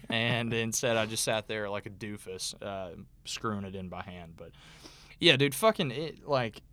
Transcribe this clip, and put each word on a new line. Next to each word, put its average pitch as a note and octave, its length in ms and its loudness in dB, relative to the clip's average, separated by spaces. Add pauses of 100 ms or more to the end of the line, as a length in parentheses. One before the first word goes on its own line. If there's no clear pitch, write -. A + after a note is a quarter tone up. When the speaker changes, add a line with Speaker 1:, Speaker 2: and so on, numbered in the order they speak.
Speaker 1:
<laughs> - 60 -20
Speaker 2:
And A#2 440 2
instead A2+ 440 2
I A2 80 4
just A2 180 -2
sat A2 240 0
there G#2+ 220 -2
like G2+ 160 -4
a A2+ 60 -8
doofus, G2 720 -8
uh, F#2+ 320 -6 (300)
screwing G#2 400 -2
it F#2+ 100 -8
in F#2 140 -6
by F2+ 120 -8
hand. F2+ 360 -12
But, E2 140 -14 (680)
yeah, E3 160 8
dude, C#3 180 4
fucking, G#3+ 380 4
it, D3 360 -8
like, B2 340 0 (120)